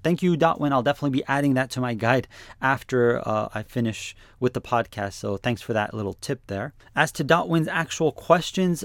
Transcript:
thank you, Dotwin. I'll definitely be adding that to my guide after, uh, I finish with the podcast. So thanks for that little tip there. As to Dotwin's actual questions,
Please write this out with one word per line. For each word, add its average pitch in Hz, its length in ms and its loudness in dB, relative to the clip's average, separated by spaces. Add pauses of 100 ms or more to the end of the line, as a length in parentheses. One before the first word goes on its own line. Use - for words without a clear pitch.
thank 165 200 0
you, 180 120 4
Dotwin. 147 360 2
I'll 131 100 4
definitely 139 380 0
be - 80 -4
adding 139 260 2
that 127 180 0
to 131 100 -4
my 123 120 -2
guide 117 340 2 (320)
after, 127 680 2
uh, 110 260 0
I 107 80 -6
finish - 540 -4 (240)
with 127 160 0
the 123 60 -6
podcast. 104 520 -2
So 104 240 -6
thanks 117 240 -4
for - 120 -6
that 104 200 0
little 104 220 -6
tip - 320 -8
there. 101 260 -8 (220)
As 147 160 2
to - 120 -6
Dotwin's 165 440 2
actual 165 440 -2
questions, 175 720 0